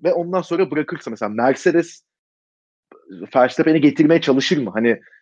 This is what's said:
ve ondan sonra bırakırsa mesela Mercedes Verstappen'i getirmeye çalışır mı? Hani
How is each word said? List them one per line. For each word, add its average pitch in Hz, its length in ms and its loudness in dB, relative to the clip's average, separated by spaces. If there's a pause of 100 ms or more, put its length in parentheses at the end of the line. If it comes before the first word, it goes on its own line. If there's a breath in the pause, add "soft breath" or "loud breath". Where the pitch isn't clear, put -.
ve 185 100 2
ondan 175 280 -4
sonra 175 300 -2
bırakırsa 151 400 -6
mesela 107 180 -6
Mercedes 139 760 0 (1300)
Verstappen'i 151 460 2
getirmeye 151 400 4
çalışır 139 360 0
mı? 117 160 -4
Hani 113 280 0 (200 soft breath)